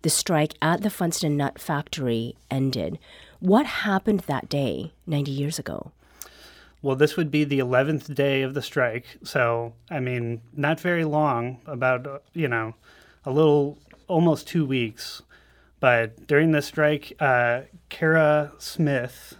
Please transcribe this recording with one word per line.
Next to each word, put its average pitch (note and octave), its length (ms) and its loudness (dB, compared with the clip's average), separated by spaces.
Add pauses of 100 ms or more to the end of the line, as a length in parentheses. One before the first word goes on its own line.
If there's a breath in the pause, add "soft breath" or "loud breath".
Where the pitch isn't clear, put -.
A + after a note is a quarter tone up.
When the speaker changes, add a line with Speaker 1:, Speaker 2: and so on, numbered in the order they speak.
Speaker 1:
the D#3+ 80 2
strike D#3 500 0
at E3+ 220 0
the G#3 80 0
Funston E3+ 460 -2
Nut C#3 220 -2
Factory B2+ 760 -4 (160)
ended. B2+ 480 -2 (420 loud breath)
What G#3 260 4
happened G3 540 0
that - 280 -6
day C#3 440 -4 (140)
ninety C#3+ 240 -2
years C#3+ 280 -4
ago? - 340 -10 (880 loud breath)
Speaker 2:
Well, C3+ 160 0
this D3+ 200 4
would D#3+ 140 0
be D3+ 140 2
the C#3 160 0
eleventh C3+ 520 2
day C#3 300 2
of C3+ 120 -4
the C#3 80 -4
strike. B2 600 -4
So, A#2 520 -2 (140)
I D3+ 120 -6
mean, A#2+ 400 -4 (120)
not D3 280 -2
very F3 240 0
long, C3 600 0
about, B2+ 440 -2
uh, C#3 100 -12 (140)
you D#3+ 160 -2
know, A2+ 260 -2 (500 soft breath)
a C3+ 60 -6
little, D3 480 2 (300)
almost E3+ 400 2
two D#3+ 180 0
weeks. B2 560 -6 (560 soft breath)
But A#2 480 2
during D3+ 240 4
the D3+ 100 4
strike, D3+ 600 -2
uh, B2 400 2 (280)
Kara D3+ 680 2
Smith C3+ 800 -4